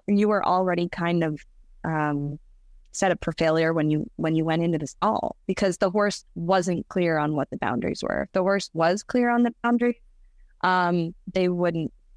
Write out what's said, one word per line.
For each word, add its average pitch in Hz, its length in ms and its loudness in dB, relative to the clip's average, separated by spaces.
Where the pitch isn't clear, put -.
you 202 200 4
were 208 160 2
already 180 440 2
kind 170 340 0
of, 151 220 -4
um, 147 540 -2
set - 200 2
up - 100 -6
for 160 100 -4
failure 160 420 2
when 151 160 2
you, 151 260 -2
when 160 180 -2
you 160 100 2
went 160 180 0
into 170 160 0
the 151 80 -8
stall, - 500 -2
because 190 300 0
the 190 140 2
horse 202 340 0
wasn't 175 540 0
clear 165 300 0
on 151 180 -2
what - 140 -4
the - 80 -8
boundaries - 440 -4
were. - 200 -2
If - 100 -10
the 190 100 0
horse 196 300 -2
was 165 300 0
clear 247 260 0
on 240 140 2
the 240 200 0
boundaries, 240 380 0
um, 175 520 2
they 180 180 2
wouldn't, 170 420 -2